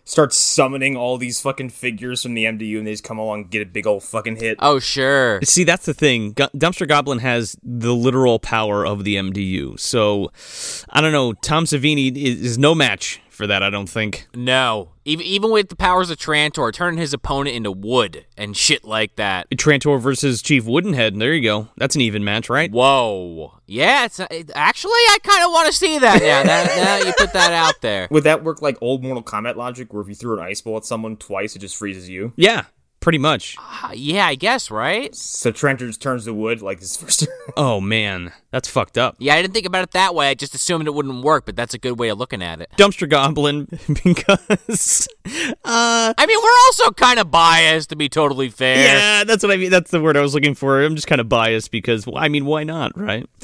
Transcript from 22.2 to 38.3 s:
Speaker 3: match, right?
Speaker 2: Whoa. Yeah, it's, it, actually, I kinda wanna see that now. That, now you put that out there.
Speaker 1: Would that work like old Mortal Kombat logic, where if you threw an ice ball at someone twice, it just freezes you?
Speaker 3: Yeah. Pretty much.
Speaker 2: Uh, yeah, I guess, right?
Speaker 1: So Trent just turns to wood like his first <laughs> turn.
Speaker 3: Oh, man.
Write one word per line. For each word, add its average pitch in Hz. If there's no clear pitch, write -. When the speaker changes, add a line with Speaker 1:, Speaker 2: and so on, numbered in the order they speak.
Speaker 3:
match, 104
right? 120
Speaker 2:
Whoa. 104
Yeah, 220
it's, -
it, 165
actually, 180
I 466
kinda 370
wanna 320
see 320
that 214
now. 143
That, 175
now 196
you 370
put 554
that 170
out 165
there. 98
Speaker 1:
Would 147
that 156
work 160
like 143
old 127
Mortal 127
Kombat 110
logic, 123
where 104
if 101
you 104
threw 117
an 85
ice 98
ball 110
at 107
someone 110
twice, 101
it 95
just 98
freezes 95
you? 95
Speaker 3:
Yeah. 185
Pretty 165
much. 135
Speaker 2:
Uh, -
yeah, 160
I 147
guess, 214
right? 170
Speaker 1:
So -
Trent 135
just 120
turns 127
to 113
wood 110
like 98
his 92
first -
<laughs> 156
turn. -
Speaker 3:
Oh, 123
man. 98